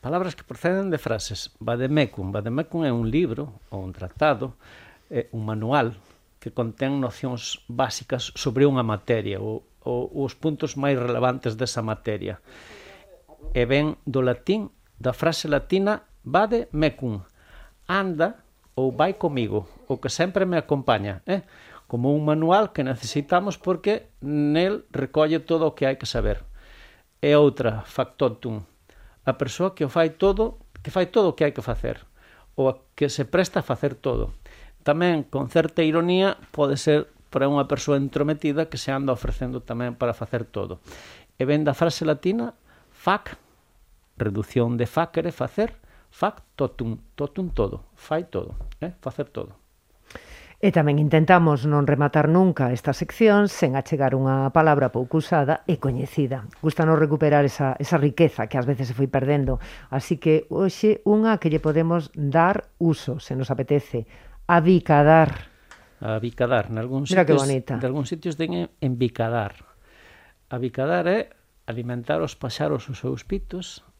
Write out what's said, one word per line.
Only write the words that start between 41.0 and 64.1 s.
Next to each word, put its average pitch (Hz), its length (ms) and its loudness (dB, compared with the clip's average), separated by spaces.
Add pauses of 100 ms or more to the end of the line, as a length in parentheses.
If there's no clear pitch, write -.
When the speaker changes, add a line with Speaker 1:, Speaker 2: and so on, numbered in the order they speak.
Speaker 1:
E 131 80 0
ven 147 160 2
da 147 80 2
frase 165 320 0
latina 190 480 -2 (400)
fac, - 480 -4 (800)
reducción 110 560 0
de 117 100 0
facere, 165 460 -4
facer, - 440 -4 (340)
factotum, - 880 -4 (160)
totum, 165 380 -6
todo, 101 320 -2 (100)
fai 165 300 -4
todo, - 320 -8 (240)
eh? 175 200 -8
Facer 135 280 -8
todo. - 260 -12 (1040)
Speaker 2:
E 196 160 2
tamén 147 240 4
intentamos 151 720 6
non 147 160 4
rematar 143 400 4
nunca 160 480 4
esta 127 160 -4
sección 208 560 4
sen 139 320 0
achegar 135 400 0
unha 135 320 2
palabra 147 400 4
pouco 127 320 -2
usada 147 480 0
e 160 80 0
coñecida. 131 800 -4
Gústanos 160 400 2
recuperar 147 480 4
esa, 135 320 -2
esa 143 220 -2
riqueza 143 500 2
que 139 80 -2
ás 123 80 0
veces 127 240 -2
se 113 80 -6
foi 135 80 2
perdendo. 131 560 0 (300)
Así 139 260 -2
que 156 320 2
hoxe 196 560 2
unha 214 320 4
que - 140 -2
lle 156 100 0
podemos 165 540 2
dar 165 560 2 (100)
uso, 156 400 0
se 131 160 -6
nos 135 160 -2
apetece. 131 560 -2 (400)